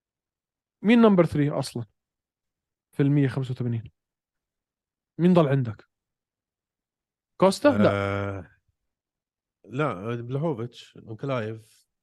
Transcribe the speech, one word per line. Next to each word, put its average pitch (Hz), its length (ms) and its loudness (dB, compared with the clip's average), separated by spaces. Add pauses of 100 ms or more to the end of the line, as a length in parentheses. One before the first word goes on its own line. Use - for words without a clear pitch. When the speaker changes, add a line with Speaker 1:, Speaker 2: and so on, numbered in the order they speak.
(840)
Speaker 1:
مين 233 180 6
نمبر 196 240 6
ثري 147 240 -2
أصلًا 120 360 -8 (1120)
في 147 80 0
المية 143 240 2
خمسة 131 240 -6
وثمانين؟ 120 400 -8 (1300)
مين 180 140 4
ضل 165 140 4
عندك؟ 127 420 -4 (1500)
كوستا؟ 190 300 4
لا. 202 240 4
Speaker 2:
آه... 101 580 -4 (1120)
لا، 117 500 -6
بلاهوفيتش، 123 840 -8
أنكلايف. 110 920 -10 (140)